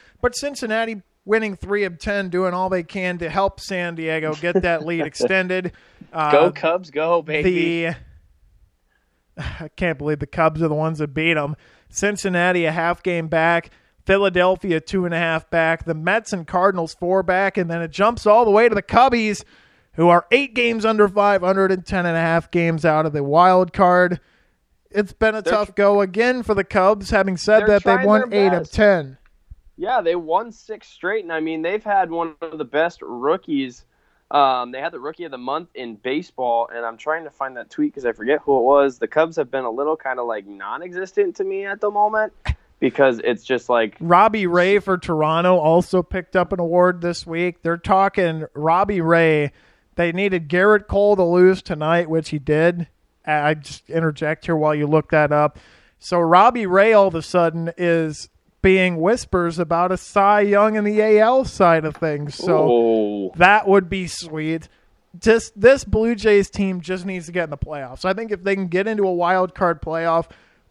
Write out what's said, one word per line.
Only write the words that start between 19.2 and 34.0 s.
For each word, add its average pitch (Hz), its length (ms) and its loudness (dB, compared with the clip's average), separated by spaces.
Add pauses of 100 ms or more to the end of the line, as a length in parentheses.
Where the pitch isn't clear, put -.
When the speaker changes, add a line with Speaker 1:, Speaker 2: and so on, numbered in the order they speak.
Speaker 1:
who 165 120 2
are 175 240 6
eight 269 220 2
games 233 320 -2
under 214 240 2
five 202 320 2
hundred 190 320 2
and 185 120 -4
ten 180 200 -4
and 170 100 -2
a 165 60 -2
half 165 280 0
games 165 360 0
out 156 200 2
of 151 60 -4
the 147 100 -2
wild 175 520 4
card. 180 480 2 (680)
It's 202 220 -4
been 220 240 0
a 214 60 -8
Speaker 2:
They're 185 100 -2
Speaker 1:
tough 208 180 0
Speaker 2:
tr- 190 40 -20
Speaker 1:
go 202 260 4
again 226 440 0
for 214 100 -2
the 196 100 0
Cubs. 196 460 0
Having 190 260 0
said 214 240 4
Speaker 2:
They're 214 80 0
Speaker 1:
that, 202 160 4
they've 196 120 4
Speaker 2:
trying 190 120 0
Speaker 1:
won 214 220 2
Speaker 2:
their 202 180 2
Speaker 1:
eight 180 60 2
of 170 100 0
Speaker 2:
best. 156 120 -16
Speaker 1:
ten. 170 420 2 (580)
Speaker 2:
Yeah, 220 260 -2
they 170 140 0
won 180 380 -4
six - 340 -18
straight, 202 360 -6
and, 170 100 -10
I 160 80 -4
mean, 160 200 -6
they've 196 220 -4
had 196 260 0
one 165 320 -6
of 160 160 -12
the 151 80 -8
best 156 360 -2
rookies. 135 840 -6 (460)